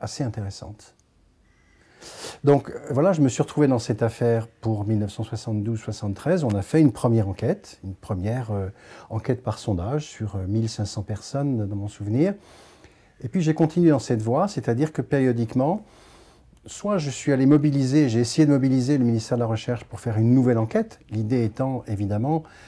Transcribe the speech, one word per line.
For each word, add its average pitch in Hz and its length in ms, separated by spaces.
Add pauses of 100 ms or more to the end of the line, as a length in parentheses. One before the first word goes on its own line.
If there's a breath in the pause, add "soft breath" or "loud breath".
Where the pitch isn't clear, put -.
assez 127 240
intéressante. 104 720 (1500 loud breath)
Donc, 139 260
euh, - 120 (100)
voilà, 147 220
je 160 80
me 139 80
suis 135 160
retrouvé 147 240
dans 127 100
cette 113 240
affaire 113 460
pour 107 360
mille 110 140
neuf 104 140
cent - 100
soixante-douze 110 560
soixante-treize. 113 640
On 107 140
a 95 60
fait 160 180
une 147 100
première 113 380
enquête, 123 560
une 98 100
première, 107 560
euh, 98 200 (380 loud breath)
enquête 120 360
par 107 160
sondage 113 460
sur, 104 280
euh, 92 140
mille 110 200
cinq 107 180
cents 101 160
personnes, 113 680
dans 101 80
mon 101 100
souvenir. 120 480 (840 loud breath)
Et 123 80
puis, 185 120
j'ai 156 140
continué 165 360
dans 139 100
cette 117 200
voie, 131 280
c'est-à-dire 131 440
que - 80
périodiquement, 131 840 (800 loud breath)
soit 202 320
je 147 120
suis 143 220
allé 131 140
mobiliser, 143 640
j'ai 113 100
essayé 123 280
de 147 60
mobiliser 135 460
le 127 60
ministère 117 340
de 120 40
la 113 60
Recherche 113 360
pour - 160
faire 110 180
une 117 160
nouvelle 123 240
enquête, 208 400 (120)
l'idée 113 340
étant, 127 420
évidemment, 107 560 (260 loud breath)